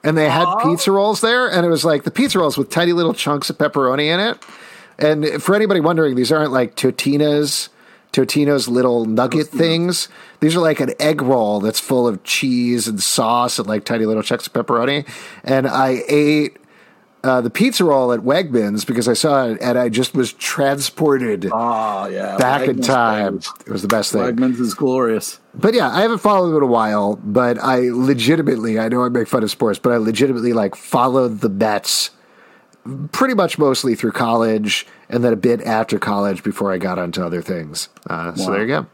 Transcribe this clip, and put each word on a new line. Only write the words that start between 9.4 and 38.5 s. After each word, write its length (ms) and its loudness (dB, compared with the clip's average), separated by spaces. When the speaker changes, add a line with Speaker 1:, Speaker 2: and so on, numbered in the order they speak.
Speaker 2:
Totino's. 100 -10
Speaker 1:
things. 520 0
These 160 2
are, 60 2
like, 180 2
an 220 -2
egg 200 2
roll 380 2
that's 220 -2
full 260 2
of 160 -2
cheese 640 -2
and 160 -4
sauce 560 0
and, 80 -4
like, 160 -2
tiny 220 0
little 180 0
chunks 240 -4
of 60 -14
pepperoni. 520 -2
And 240 2
I 400 0
ate, 500 2
uh, 180 2
the 80 -2
pizza 340 0
roll 300 4
at 80 -2
Wegmans 680 0
because 200 0
I 60 2
saw 340 2
it, 140 -4
and 160 0
I 120 0
just 240 -2
was 200 0
transported 1200 -2
Speaker 2:
Oh, 560 -2
yeah. 300 -6
Speaker 1:
back 300 0
in 100 0
Speaker 2:
Wegmans 80 -2
Speaker 1:
time. 540 2
Speaker 2:
things. 140 -12
Speaker 1:
It 40 -10
was 100 -6
the 60 -6
best 260 0
thing. 80 0
Speaker 2:
Wegmans 400 0
is 120 -2
glorious. 680 -2
Speaker 1:
But 200 2
yeah, 160 2
I 120 0
haven't 180 0
followed 340 2
it 40 2
in 60 4
a 40 2
while, 500 2
but 440 0
I 300 2
legitimately, 880 0
I 80 -2
know 160 0
I 60 0
make 180 0
fun 160 0
of 80 -2
sports, 280 0
but 120 2
I 60 2
legitimately, 560 0
like, 220 0
followed 680 0
the 80 0
Mets 640 -2
pretty 220 0
much 260 0
mostly 360 2
through 180 -4
college 720 0
and 120 -2
then 120 2
a 40 0
bit 260 0
after 360 -2
college 440 -2
before 280 -4
I 60 -2
got 200 -4
onto 240 -6
other 200 -4
things. 480 -10
Uh, 260 -8
so 100 -4
Speaker 2:
Wow. 60 -2